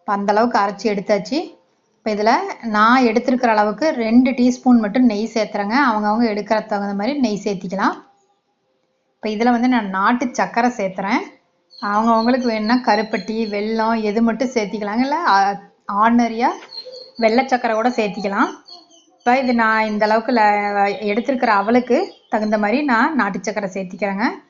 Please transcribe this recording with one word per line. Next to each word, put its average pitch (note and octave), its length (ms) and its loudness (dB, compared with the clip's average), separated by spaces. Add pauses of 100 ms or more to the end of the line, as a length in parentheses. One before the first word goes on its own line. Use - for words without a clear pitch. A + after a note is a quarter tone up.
இப்ப - 120 -6
அந்த G3+ 200 0
அளவுக்கு A#3 260 2
அரைச்சி G3+ 340 -2
எடுத்தாச்சு. G3+ 460 -2 (580)
இப்ப - 140 -6
இதுல G#3 200 2 (320)
நான் A3+ 400 4
எடுத்திருக்கிற B3 440 2
அளவுக்கு G#3+ 440 2
ரெண்டு B3 400 2
டீஸ்பூன் B3 480 2
மட்டும் A3 260 2
நெய் A3 300 0
சேர்த்துறேங்க. G#3 400 -2 (140)
அவங்கவங்க G#3+ 400 0
எடுக்கிற G#3+ 380 -2
தகுந்த G3+ 280 -4
மாதிரி A3+ 240 -4
நெய் G#3 260 -2
சேர்த்திக்கலாம். G3+ 520 -4 (1200)
இப்ப - 140 -8
இதுல A3 220 2
வந்து A#3+ 180 2
நான் A#3 200 2
நாட்டு G#3+ 440 0
சர்க்கரை A#3 380 0
சேர்த்துறேன். G3 480 -4 (640)
அவங்கவங்களுக்கு A3+ 600 2
வேணும்னா A3 400 0
கருப்பட்டி, G#3+ 680 -2
வெல்லம் A3 520 -2
எது G#3+ 200 0
மட்டும் A3+ 260 0
சேர்த்திக்கலாங்க, G#3+ 500 -4
இல்ல, C4+ 180 0 (100)
ஆ, G3 340 2 (320)
ஆர்டினரியா A#3 560 2 (680)
வெள்ளை A#3 300 2
சர்க்கரை A#3+ 300 0
கூட A3+ 120 0
சேர்த்திக்கலாம். G#3 600 -2 (720)
இப்ப B3 200 2
இது B3+ 160 0
நான் A3 320 2
இந்த G#3+ 180 -2
அளவுக்கு A3+ 280 0
ல-, G3+ 680 2
எடுத்திருக்கிற A#3+ 440 -2
அவலுக்கு A#3+ 680 2 (160)
தகுந்த G#3+ 300 -2
மாதிரி G#3 240 0
நான் C#4 320 0
நாட்டு G3+ 280 -2
சர்க்கரை G3+ 300 -6
சேர்த்திக்கிறேங்க. G3 520 -6 (260)